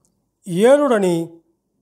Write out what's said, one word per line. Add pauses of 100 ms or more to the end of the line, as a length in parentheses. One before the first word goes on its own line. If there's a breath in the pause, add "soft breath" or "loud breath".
(480)
ఏలుడని (420)